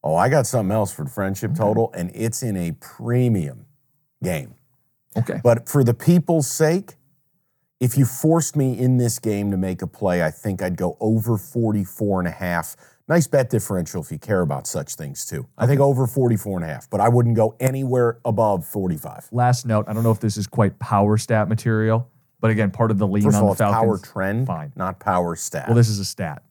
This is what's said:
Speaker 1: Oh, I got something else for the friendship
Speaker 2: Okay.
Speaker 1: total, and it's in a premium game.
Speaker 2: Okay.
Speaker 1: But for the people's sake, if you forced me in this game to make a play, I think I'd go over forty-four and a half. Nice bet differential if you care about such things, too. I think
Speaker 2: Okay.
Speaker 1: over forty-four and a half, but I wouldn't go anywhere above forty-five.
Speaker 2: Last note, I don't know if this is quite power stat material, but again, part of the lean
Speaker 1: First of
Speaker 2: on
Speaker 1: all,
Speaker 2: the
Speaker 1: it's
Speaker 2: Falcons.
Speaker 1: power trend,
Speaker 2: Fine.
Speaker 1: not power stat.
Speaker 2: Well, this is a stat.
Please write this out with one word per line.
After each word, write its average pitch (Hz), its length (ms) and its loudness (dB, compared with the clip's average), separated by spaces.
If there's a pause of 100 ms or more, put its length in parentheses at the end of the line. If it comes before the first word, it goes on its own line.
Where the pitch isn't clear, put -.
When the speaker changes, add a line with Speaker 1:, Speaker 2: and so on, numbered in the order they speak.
Speaker 1:
Oh, 78 100 0
I 101 120 4
got 135 180 2
something 104 240 -2
else 107 220 0
for - 100 -10
the 135 80 -6
friendship 98 420 -4
Speaker 2:
Okay. 160 80 -4
Speaker 1:
total, 110 340 2
and 90 200 -6
it's 113 280 -6
in 104 160 -4
a 85 140 -4
premium 113 920 -2 (580)
game. 76 320 -6 (640)
Speaker 2:
Okay. - 260 -4
Speaker 1:
But 117 240 2
for 143 160 2
the 120 120 4
people's 165 520 2
sake, 165 500 0 (840)
if 127 160 2
you 139 80 6
forced 160 500 0
me 131 240 0
in 127 200 2
this 117 200 0
game 101 320 -2
to 95 60 -2
make 92 240 -4
a 92 60 -8
play, 90 360 -2
I 80 80 0
think 95 300 -6
I'd 92 160 -4
go 90 240 -4
over 113 380 0
forty-four 104 840 -2
and 87 80 -2
a 82 40 -4
half. 87 440 -6 (320)
Nice 165 180 2
bet 131 220 0
differential 92 540 -4
if 78 100 -12
you 78 60 -10
care 95 240 0
about 71 240 -4
such - 280 -8
things, 71 300 -12
too. 69 220 -10 (100)
I 117 100 0
think 139 140 4
Speaker 2:
Okay. 139 80 6
Speaker 1:
over 131 180 2
forty-four 113 520 0
and 85 80 -4
a - 20 -6
half, - 220 -12
but 101 100 -2
I 110 80 4
wouldn't 117 260 4
go 110 240 2
anywhere 127 680 0
above 104 400 0
forty-five. 90 680 -6
Speaker 2:
Last 120 320 2
note, 110 240 0
I 107 60 -4
don't 113 80 0
know 113 80 4
if 107 100 0
this 107 160 -2
is 101 100 -4
quite 101 320 0
power 104 380 2
stat 107 320 0
material, 110 640 0 (300)
but 113 100 4
again, 107 200 2
part 113 200 0
of 101 80 2
the 104 80 2
lean 104 180 2
Speaker 1:
First 123 140 6
of 104 40 4
Speaker 2:
on 104 60 4
Speaker 1:
all, 98 60 2
Speaker 2:
the 113 100 0
Speaker 1:
it's 101 80 2
Speaker 2:
Falcons. 110 300 2
Speaker 1:
power - 100 -20
trend, 104 340 -2
Speaker 2:
Fine. 78 300 -6
Speaker 1:
not 92 240 -6
power 90 340 0
stat. - 320 -8
Speaker 2:
Well, 117 100 4
this 120 120 6
is 101 100 -2
a 98 60 -6
stat. 80 460 -10